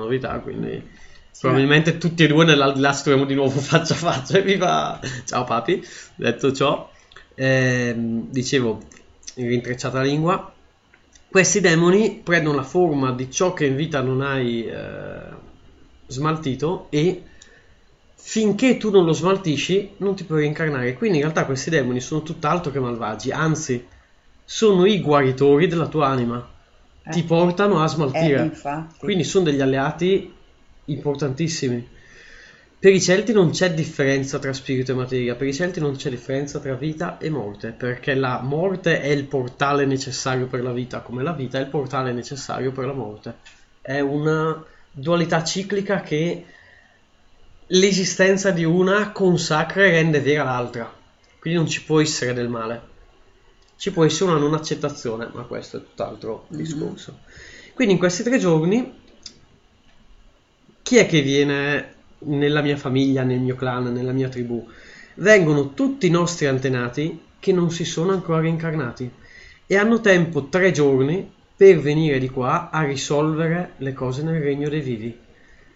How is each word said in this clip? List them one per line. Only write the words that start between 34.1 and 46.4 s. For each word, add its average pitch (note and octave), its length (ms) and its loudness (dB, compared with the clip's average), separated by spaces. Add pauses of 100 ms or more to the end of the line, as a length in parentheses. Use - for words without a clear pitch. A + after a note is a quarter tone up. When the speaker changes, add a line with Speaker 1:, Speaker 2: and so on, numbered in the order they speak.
Speaker 1:
tra C3+ 120 -6
spirito C3 380 -4
e B2+ 60 -2
materia, B2 400 -2
per C3+ 100 -4
i C3+ 80 -2
Celti F3 260 -4
non C#3+ 140 -2
c'è C#3 160 -6
differenza C3+ 480 -6
tra C3+ 160 -6
vita D#3 440 -6
e D#3 120 -6
morte, A2+ 400 -6
perché B2 440 -4
la B2+ 280 -2
morte D#3+ 580 -2
è C3+ 80 -6
il D3 160 0
portale C#3 600 -2
necessario C3 600 -4
per B2 180 -6
la B2+ 80 -4
vita, B2 280 -8
come B2 220 -10
la D#3+ 100 -4
vita C3+ 260 -6
è - 20 -2
il C#3 80 -6
portale C3 440 -4
necessario B2 600 -6
per C3 140 -6
la C#3 60 -6
morte. A2 420 -10 (460)
È C#3 200 -4
una D#3 640 0 (260)
dualità E3 540 -2
ciclica G3 560 -4
che D#3+ 440 -4 (1300)